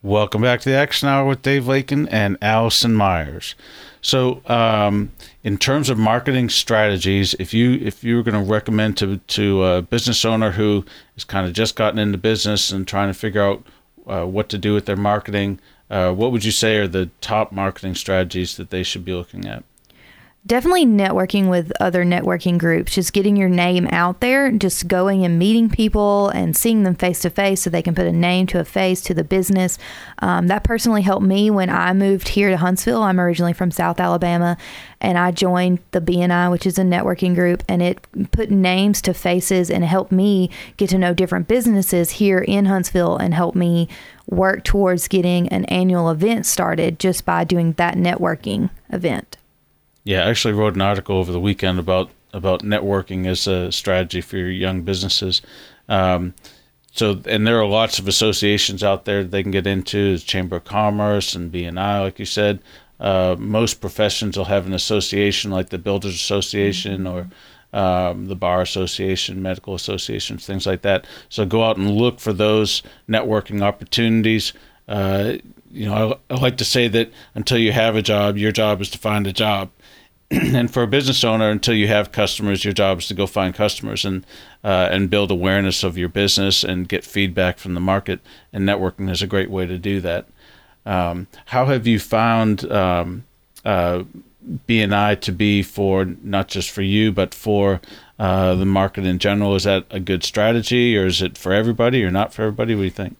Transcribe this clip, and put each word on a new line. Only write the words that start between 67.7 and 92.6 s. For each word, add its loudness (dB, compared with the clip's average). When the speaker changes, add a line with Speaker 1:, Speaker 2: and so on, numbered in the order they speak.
Speaker 1:
um, 0
the -6
Bar 0
Association, -4
Medical -8
Associations, -8
things -6
like -2
that. 0
So -2
go 2
out 2
and 0
look 0
for -4
those 2
networking -2
opportunities. 0
Uh, -2
you -8
know, 0
I, -6
I -2
like 0
to -2
say 0
that 0
until -2
you 2
have 2
a 0
job, 0
your 0
job 0
is -8
to -14
find -2
a -6
job. -2
<clears throat> -20
And 0
for 0
a 0
business 0
owner, 2
until 0
you 2
have 0
customers, -2
your -2
job 2
is -8
to -8
go -2
find -2
customers -4
and, -6
uh, 2
and 0
build 0
awareness 0
of -4
your -2
business 0
and -4
get -4
feedback -2
from -8
the -4
market. -2
And -2
networking -2
is -4
a -4
great -2
way -4
to -6
do -2
that. -4
Um, -2
how 0
have 0
you 4
found, 0